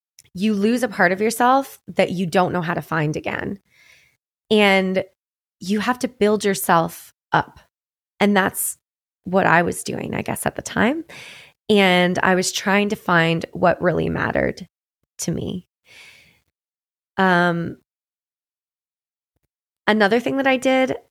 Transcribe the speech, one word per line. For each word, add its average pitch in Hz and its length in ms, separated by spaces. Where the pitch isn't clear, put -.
you 208 200
lose 220 280
a 247 60
part 185 240
of 190 80
yourself 247 680
that 190 220
you 180 160
don't 180 260
know 180 100
how 165 120
to 165 80
find 156 340
again. - 440
And 190 540
you 202 200
have 247 200
to 254 80
build 208 360
yourself 170 720
up. - 280
And 202 180
that's - 400
what 185 220
I 170 160
was 180 200
doing, - 320
I - 80
guess, - 240
at - 100
the - 60
time. 294 420
And 180 540
I 185 120
was 180 180
trying 202 380
to - 60
find 165 560
what 175 280
really 165 280
mattered - 600
to - 120
me. - 360
Um, 175 640
another 214 340
thing 269 160
that 269 100
I 262 100
did 262 400